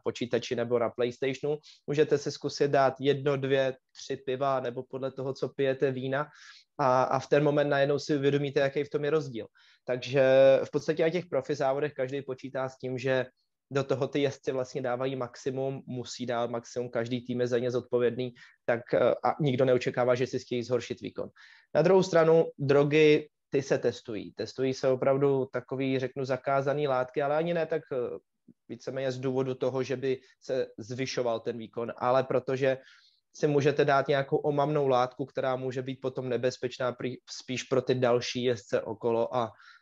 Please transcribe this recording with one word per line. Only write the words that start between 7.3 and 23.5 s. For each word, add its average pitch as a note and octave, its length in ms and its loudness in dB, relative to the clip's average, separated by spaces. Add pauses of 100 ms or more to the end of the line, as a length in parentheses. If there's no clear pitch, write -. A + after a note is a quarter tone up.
moment D3 240 2
najednou C#3+ 300 2
si D3+ 180 -2
uvědomíte, C#3 440 2
jaký C#3 240 0
v - 60 -14
tom D3 140 -2
je D3 60 -2
rozdíl. C3+ 360 -2 (400)
Takže B2+ 360 0 (420)
v - 60 -8
podstatě D#3 320 0
na E3 80 4
těch F3 160 -4
profi C#3 280 -4
závodech C#3+ 400 -2
každý C3+ 280 -4
počítá C3 460 -8
s - 100 -18
tím, B2+ 200 -6
že B2+ 280 0 (440)
do C3+ 140 0
toho C3+ 240 -2
ty C#3+ 120 -2
jezdci - 320 -2
vlastně C3 300 -4
dávají B2+ 340 -2
maximum, C3 680 -6
musí B2 400 -8
dát A#2+ 240 -2
maximum, A#2+ 400 -8
každý A#2+ 300 -4
tým B2 200 -4
je B2 60 0
za A#2+ 120 0
ně B2 120 -2
zodpovědný, A#2+ 640 -2 (300)
tak, A#2+ 160 0 (140)
eh, B2+ 200 4 (100)
a - 160 0
nikdo C#3 240 2
neočekává, B2+ 500 2
že B2 120 0
si C3 120 -4
chtějí A#2+ 240 -6
zhoršit A#2+ 380 -4
výkon. G2+ 280 -10 (460)
Na D3 80 4
druhou F#3 200 6
stranu E3 440 6 (120)
drogy, D3 680 6 (220)